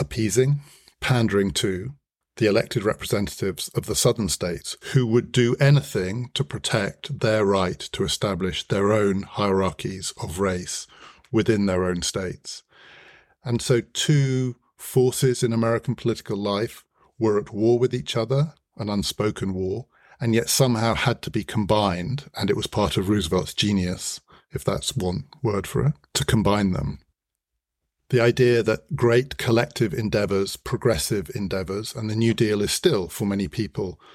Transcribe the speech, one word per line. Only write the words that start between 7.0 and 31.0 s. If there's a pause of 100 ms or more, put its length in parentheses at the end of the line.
their
right
to
establish
their
own
hierarchies
of
race (420)
within
their
own
states. (840)
And
so
two (200)
forces
in
American
political
life (340)
were
at
war
with
each
other, (220)
an
unspoken
war, (340)
and
yet
somehow
had
to
be
combined, (120)
and
it
was
part
of
Roosevelt's
genius, (320)
if
that's
one (180)
word
for
it, (200)
to
combine
them. (1080)
The
idea
that
great
collective
endeavors,
progressive